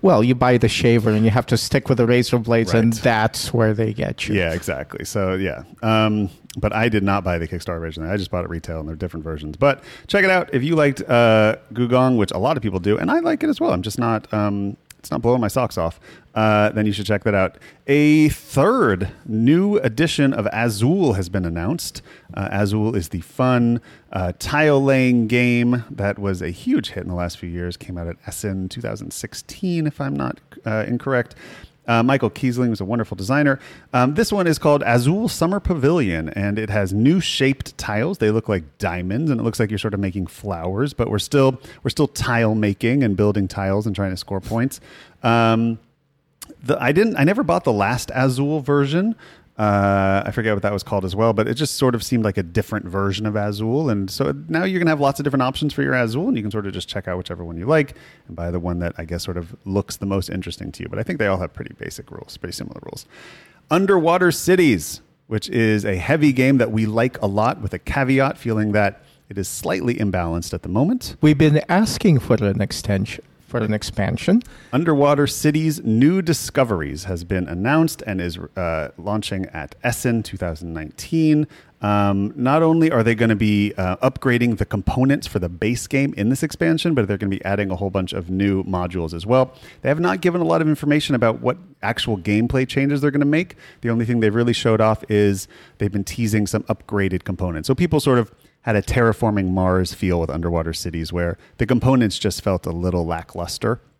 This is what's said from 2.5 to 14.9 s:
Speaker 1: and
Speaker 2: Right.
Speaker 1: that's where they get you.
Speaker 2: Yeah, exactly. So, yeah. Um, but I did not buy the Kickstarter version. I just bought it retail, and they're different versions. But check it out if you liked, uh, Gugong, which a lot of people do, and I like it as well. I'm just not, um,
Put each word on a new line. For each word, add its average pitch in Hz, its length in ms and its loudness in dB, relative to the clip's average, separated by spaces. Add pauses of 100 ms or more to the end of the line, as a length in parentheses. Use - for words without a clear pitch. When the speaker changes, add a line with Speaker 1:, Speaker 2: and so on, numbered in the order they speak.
Speaker 1:
and 117 220 4
Speaker 2:
Right. 110 80 -8
Speaker 1:
that's 113 500 0
where 110 220 2
they 110 180 -2
get - 340 -6
you. 107 100 -2
Speaker 2:
Yeah, 85 180 0
exactly. - 500 -8
So, 95 300 -2
yeah. 92 300 -4 (180)
Um, 110 480 2 (260)
but 104 180 -2
I 113 140 0
did 107 140 0
not 98 220 0
buy 90 140 -2
the 82 80 -4
Kickstarter 85 340 -8
version. 80 280 -10
I 101 80 -2
just 95 140 -6
bought 87 140 -4
it - 60 -10
retail, 82 300 -8
and 78 80 -10
they're 80 80 -10
different 82 280 -8
versions. 78 340 -10
But 135 240 2 (240)
check 202 180 2
it 185 60 4
out 185 240 2
if 123 80 0
you 160 140 0
liked, 143 260 2
uh, 110 540 4 (180)
Gugong, 127 420 4
which 101 140 2
a - 80 -4
lot 131 180 0
of 104 60 -6
people 98 180 -2
do, 101 160 2
and - 140 -2
I 311 100 2
like 330 220 -2
it 311 80 0
as - 100 -2
well. 330 120 0
I'm 92 100 -2
just - 160 -6
not, 113 340 -2
um, 101 440 -2 (220)